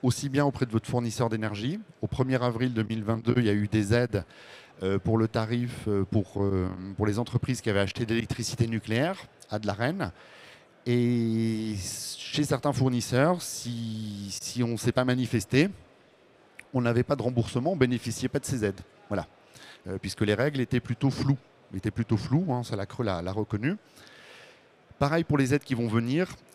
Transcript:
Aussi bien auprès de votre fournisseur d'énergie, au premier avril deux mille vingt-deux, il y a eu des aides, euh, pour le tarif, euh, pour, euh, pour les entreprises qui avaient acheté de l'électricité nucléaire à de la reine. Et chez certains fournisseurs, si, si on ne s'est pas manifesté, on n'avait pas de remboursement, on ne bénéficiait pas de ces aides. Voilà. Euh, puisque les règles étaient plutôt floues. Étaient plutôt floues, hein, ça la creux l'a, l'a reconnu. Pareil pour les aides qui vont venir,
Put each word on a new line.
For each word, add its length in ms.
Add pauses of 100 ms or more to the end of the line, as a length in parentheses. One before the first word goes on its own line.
Aussi 240
bien 180
auprès 200
de 60
votre 180
fournisseur 400
d'énergie, 500 (220)
au 60
premier 360
avril 300
deux 100
mille 180
vingt-deux, 360
il 80
y 40
a 40
eu 160
des 240
aides, 320 (580)
euh, 160
pour 180
le 120
tarif, 580
euh, 160
pour, 400
euh, 240 (300)
pour 100
les 100
entreprises 440
qui 80
avaient 100
acheté 260
de 80
l'électricité 540
nucléaire 480 (340)
à 80
de 100
la 60
reine. 380 (760)
Et 920
chez 680
certains 300
fournisseurs, 680
si, 1000
si 200
on 80
ne 80
s'est 140
pas 140
manifesté, 640 (1040)
on 80
n'avait 220
pas 120
de 60
remboursement, 500
on 40
ne 40
bénéficiait 480
pas 120
de 60
ces 200
aides. 160 (260)
Voilà. 200 (600)
Euh, 100
puisque 240
les 120
règles 260
étaient 220
plutôt 280
floues. 280 (360)
Étaient 160
plutôt 280
floues, 360
hein, 100
ça 120
la 100
creux 200
l'a, 160
l'a 100
reconnu. 460 (1200)
Pareil 280
pour 120
les 160
aides 100
qui 100
vont 140
venir, 480 (200)